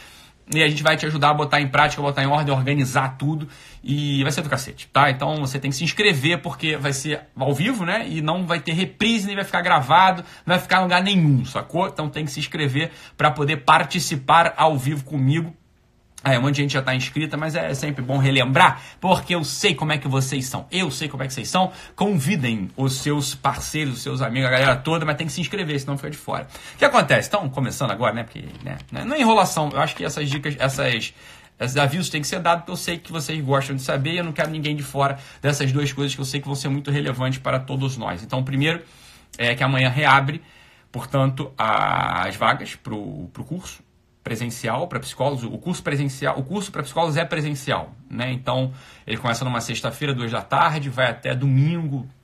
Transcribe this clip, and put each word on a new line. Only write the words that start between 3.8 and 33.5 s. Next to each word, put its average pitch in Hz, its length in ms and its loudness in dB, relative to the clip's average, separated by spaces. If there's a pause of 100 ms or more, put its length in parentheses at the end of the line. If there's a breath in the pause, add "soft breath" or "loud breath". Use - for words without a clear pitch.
E 143 420 0
vai 143 80 0
ser 156 100 -2
do 151 80 -6
cacete, - 420 -6
tá? 139 180 6
Então 143 280 -2
você 139 220 -4
tem 139 120 -2
que 135 60 -4
se 170 60 -2
inscrever, 170 560 2
porque 156 360 -4
vai 139 160 -2
ser 147 300 -4 (140)
ao 135 180 0
vivo, 190 320 0
né? 214 220 -2
E 160 140 -4
não 175 240 0
vai 170 140 -2
ter 160 140 -4
reprise, 190 520 0
nem 202 100 -4
vai 196 100 -4
ficar 180 160 -2
gravado, 175 640 6 (220 loud breath)
não 175 100 4
vai 175 40 2
ficar 185 200 2
em 190 40 4
lugar 180 180 4
nenhum, 160 440 4
sacou? 165 420 -2
Então 151 220 -6
tem 156 160 -6
que 139 60 -8
se - 80 -8
inscrever 151 520 -2 (260 loud breath)
pra 151 140 4
poder 147 260 0
participar 165 1000 4
ao 156 200 4
vivo 139 260 -2
comigo. 151 520 0 (680)
É, 131 140 4
um 123 40 2
monte 143 120 2
de 147 60 0
gente 143 120 0
já 135 80 0
tá 131 140 -2
inscrita, 151 400 -4
mas 151 180 -4
é 160 200 -2
sempre 139 280 -4
bom 131 160 -2
relembrar, 135 640 4 (200 loud breath)
porque 180 340 2
eu 165 80 0
sei 185 320 0
como 156 160 -2
é 151 60 0
que 147 100 -6
vocês 135 380 -2
são. - 260 -8
Eu 180 180 -2
sei 147 200 -6
como 143 120 -10
é 143 60 -4
que 131 60 -10
vocês 110 160 -8
são. 185 200 2 (280 loud breath)
Convidem 135 800 0
os 131 160 0
seus 147 420 -2
parceiros, 139 600 -4
os - 60 -10
seus 131 200 -4
amigos, 127 260 0
a 123 40 2
galera 131 260 6
toda, 156 280 0
mas 151 120 0
tem 160 100 -4
que 139 60 -6
se 185 80 -4
inscrever, 165 400 -2
senão 139 160 -4
fica 156 120 -8
de 156 60 -10
fora. - 320 -8 (280 loud breath)
O - 20 -20
que - 80 6
acontece? 160 420 4
Então, 190 220 0
começando 123 420 -2
agora, 110 220 0
né? 117 100 -6
Porque, - 220 -14 (180)
né? - 140 -10 (260)
Não 254 140 -4
é - 20 0
enrolação. 196 540 4
Eu 143 80 0
acho 156 160 0
que - 80 -6
essas 151 240 -4
dicas, 143 280 -2
essas, 131 560 -2 (460 loud breath)
esses 123 160 -4
avisos 147 340 2
têm 156 120 -4
que 147 60 -4
ser 185 120 -4
dados, 170 220 2
porque - 100 -14
eu 180 60 -6
sei 170 200 -6
que - 140 -16
vocês 156 320 -6
gostam 135 320 0